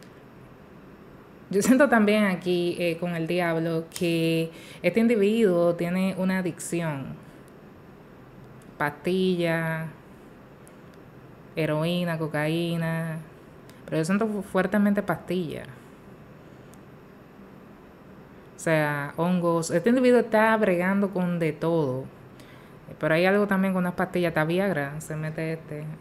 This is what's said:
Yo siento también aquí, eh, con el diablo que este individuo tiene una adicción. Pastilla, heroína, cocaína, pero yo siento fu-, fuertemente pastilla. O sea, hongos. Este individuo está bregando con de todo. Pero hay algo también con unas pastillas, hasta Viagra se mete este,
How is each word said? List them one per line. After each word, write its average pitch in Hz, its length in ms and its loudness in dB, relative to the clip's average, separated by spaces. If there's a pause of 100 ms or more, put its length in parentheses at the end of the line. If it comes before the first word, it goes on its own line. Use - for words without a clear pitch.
(1500)
Yo 196 120 2
siento 262 260 6
también 214 360 4
aquí, 175 560 0
eh, 170 180 0
con 175 160 -4
el 165 140 -4
diablo 165 560 0 (120)
que 165 540 0 (320)
este 180 160 2
individuo 202 800 4
tiene 180 420 0
una 185 200 0
adicción. 165 760 -4 (1600)
Pastilla, 165 1120 -2 (1700)
heroína, 160 640 -2
cocaína, 165 1000 -2 (640)
pero 156 140 -4
yo 160 60 0
siento 202 220 0
fu-, 208 160 -4
fuertemente 202 600 0
pastilla. 165 600 -6 (3000)
O - 20 -20
sea, 147 580 -2
hongos. 170 540 0
Este 170 200 2
individuo 247 300 6
está 220 360 4
bregando 196 540 2
con 180 280 -2
de 160 140 0
todo. 151 520 0 (960)
Pero 156 140 2
hay 170 100 4
algo 202 220 4
también 190 260 2
con 185 100 0
unas 180 120 -2
pastillas, 180 340 0
hasta 165 160 0
Viagra 160 560 0
se 156 160 -8
mete 156 380 -4
este, 151 300 -12 (160)